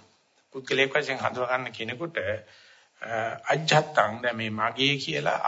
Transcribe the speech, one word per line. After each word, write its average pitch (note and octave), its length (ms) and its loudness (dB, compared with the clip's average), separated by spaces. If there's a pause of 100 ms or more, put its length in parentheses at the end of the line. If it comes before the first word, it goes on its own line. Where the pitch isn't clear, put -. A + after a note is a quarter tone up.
(560)
පුද්ගලයෙක් C3+ 380 0
වශයෙන් C3+ 260 -2
හඳුනා B2 320 -2
ගන්න B2+ 200 0
කෙනෙකුට, B2 460 -8 (840)
අ, A2+ 100 -8 (340)
අජ්ජත්තං, C#3+ 760 4
දැන් A#2 160 -2
මේ A2 140 -2
මගේ A#2 460 2
කියලා D3 400 -2 (100)